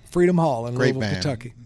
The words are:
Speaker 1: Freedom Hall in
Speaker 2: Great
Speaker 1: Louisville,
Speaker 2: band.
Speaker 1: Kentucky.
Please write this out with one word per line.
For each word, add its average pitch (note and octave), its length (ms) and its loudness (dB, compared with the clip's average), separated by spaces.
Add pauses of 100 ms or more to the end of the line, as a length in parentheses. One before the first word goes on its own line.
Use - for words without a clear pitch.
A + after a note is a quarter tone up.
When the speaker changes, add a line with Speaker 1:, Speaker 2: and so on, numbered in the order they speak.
(120)
Speaker 1:
Freedom F3 280 4
Hall C3 260 0
in A#2+ 100 -6
Speaker 2:
Great C3 200 2
Speaker 1:
Louisville, C3 60 -4
Speaker 2:
band. G2 220 -2
Speaker 1:
Kentucky. B2 300 -6 (120)